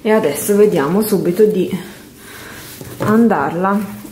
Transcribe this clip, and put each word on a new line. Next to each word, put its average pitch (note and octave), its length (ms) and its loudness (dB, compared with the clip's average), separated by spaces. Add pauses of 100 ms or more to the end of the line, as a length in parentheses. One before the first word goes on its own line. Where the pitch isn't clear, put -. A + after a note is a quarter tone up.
E A3 120 0
adesso G3+ 420 0
vediamo F3 480 2
subito F#3+ 420 2
di F#3 240 2 (1300)
andarla G3 1120 0